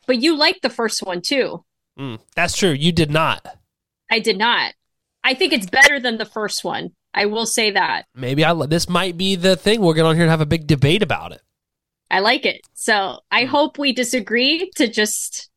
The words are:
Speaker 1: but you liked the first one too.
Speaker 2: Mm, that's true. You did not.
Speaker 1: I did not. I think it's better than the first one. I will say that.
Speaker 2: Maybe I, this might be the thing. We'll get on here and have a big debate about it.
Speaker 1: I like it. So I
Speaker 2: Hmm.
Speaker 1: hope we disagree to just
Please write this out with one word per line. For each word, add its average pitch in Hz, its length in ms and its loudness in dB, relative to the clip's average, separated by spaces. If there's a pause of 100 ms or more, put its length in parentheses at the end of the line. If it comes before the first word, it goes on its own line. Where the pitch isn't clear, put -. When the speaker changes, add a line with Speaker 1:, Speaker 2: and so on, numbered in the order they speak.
Speaker 1:
but 254 140 0
you 311 160 2
liked 311 240 0
the - 80 0
first - 340 -4
one 180 180 -6
too. 220 440 -2 (340)
Speaker 2:
Mm, 123 200 -10 (160)
that's 170 220 -2
true. 190 140 2
You 147 200 2
did 160 200 2
not. 151 340 0 (640)
Speaker 1:
I 226 100 2
did 214 180 0
not. 208 360 0 (500)
I 262 100 2
think 294 200 0
it's 190 160 -2
better 277 300 4
than 233 180 -4
the 233 80 -6
first - 380 -6
one. 170 280 -6 (220)
I 202 120 0
will 214 200 -4
say 214 260 0
that. 165 340 -2 (100)
Speaker 2:
Maybe 135 300 0
I, 165 80 4 (120)
this 165 220 0
might 175 300 -2
be 190 180 0
the 185 220 2
thing. 214 240 0
We'll 165 120 4
get 160 120 2
on 160 100 4
here 170 80 4
and 160 80 4
have 160 80 2
a 156 60 0
big 156 200 -2
debate 147 380 2
about 104 300 -4
it. - 80 -20 (720)
Speaker 1:
I 185 80 2
like 240 260 0
it. - 160 -4 (120)
So 196 460 -2 (120)
I 220 140 2
Speaker 2:
Hmm. 160 60 -4
Speaker 1:
hope 285 280 0
we 285 140 0
disagree 254 840 -2
to 277 120 2
just - 680 -4